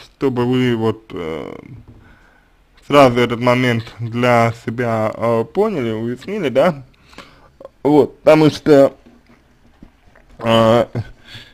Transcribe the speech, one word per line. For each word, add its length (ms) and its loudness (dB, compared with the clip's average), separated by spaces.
чтобы 440 -4
вы 280 0
вот, 360 -4
э, 440 -10
сразу 320 4
этот 220 -2
момент 580 0
для 560 0
себя, 480 -4
э, 400 -2
поняли, 380 -2
уяснили, 580 -8
да? 340 0
Вот, 380 2
потому 280 4
что, 480 2
э, 480 2